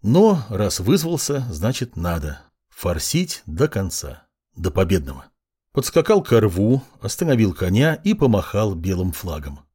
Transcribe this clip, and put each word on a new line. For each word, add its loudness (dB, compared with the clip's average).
Но 4
раз -2
вызвался, 0
значит -4
надо. -6
Форсить -4
до 0
конца. -6
До -4
победного. 0
Подскакал 2
к -2
рву, 4
остановил 0
коня 2
и 2
помахал 0
белым -2
флагом. -10